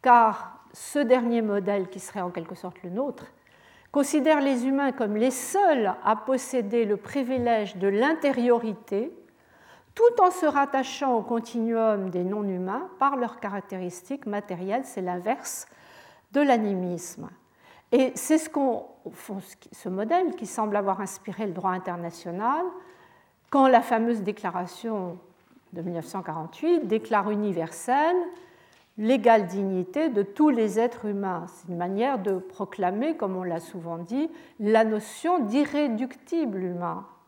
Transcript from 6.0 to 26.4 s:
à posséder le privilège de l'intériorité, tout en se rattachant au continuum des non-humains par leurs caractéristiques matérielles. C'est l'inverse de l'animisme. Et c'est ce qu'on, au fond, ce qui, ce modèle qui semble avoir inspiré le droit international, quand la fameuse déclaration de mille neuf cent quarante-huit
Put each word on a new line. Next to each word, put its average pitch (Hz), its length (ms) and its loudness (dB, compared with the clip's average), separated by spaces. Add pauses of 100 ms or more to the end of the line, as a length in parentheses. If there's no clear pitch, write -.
à 220 100 4
posséder 240 720 0
le 208 100 0
privilège 233 800 -2
de 190 140 2
l'intériorité, 240 1200 0 (840)
tout 466 280 6
en 359 80 8
se 359 140 -2
rattachant 277 720 0
au 214 60 0
continuum 226 840 0
des 180 140 -2
non-humains 196 640 -4 (120)
par 277 180 2
leurs 240 240 -4
caractéristiques 190 840 -8
matérielles. 208 600 -4
C'est 208 160 -10
l'inverse 180 640 -6 (680)
de 277 80 2
l'animisme. 202 920 0 (640)
Et 254 240 4
c'est - 220 2
ce 311 120 -2
qu'on, 262 360 -2 (180)
au - 80 -12
fond, 196 300 -12
ce - 160 -20
qui, - 180 -20
ce - 140 -10
modèle 247 460 0
qui 220 100 -10
semble 208 320 -2
avoir 196 240 0
inspiré 202 460 -8
le 190 40 -4
droit 180 200 -2
international, 180 920 -4 (840)
quand 269 180 6
la 247 140 8
fameuse 226 400 0
déclaration 185 960 -6 (560)
de 175 80 -10
mille 175 140 -6
neuf 160 100 -6
cent 190 160 -8
quarante-huit 196 680 -2